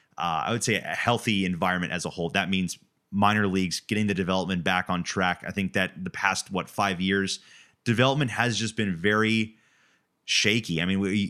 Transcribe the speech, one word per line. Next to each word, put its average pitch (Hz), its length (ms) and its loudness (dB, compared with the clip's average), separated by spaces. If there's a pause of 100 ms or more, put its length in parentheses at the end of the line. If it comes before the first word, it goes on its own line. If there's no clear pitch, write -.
(160)
uh, 80 300 -2
I 107 60 -2
would 117 100 -2
say 110 140 0
a 90 40 -2
healthy 104 640 0
environment 90 480 0
as 87 120 -4
a 82 60 -6
whole. 85 200 -4
That 92 180 0
means 92 300 -2 (320)
minor 104 360 2
leagues, 92 340 0
getting 107 260 -2
the 101 80 0
development 92 500 -2
back 90 260 0
on 90 120 -2
track. 90 440 -2
I - 60 -8
think 95 220 -4
that 92 280 -2
the 90 80 -8
past, - 400 -2
what, 92 180 -4
five 98 320 -2
years, 95 380 0 (460)
development 127 480 2
has 117 260 0
just 110 180 -4
been 98 200 -2
very 110 580 2 (680)
shaky. 104 560 2
I 85 40 2
mean, 95 160 2
we, 98 140 2 (160)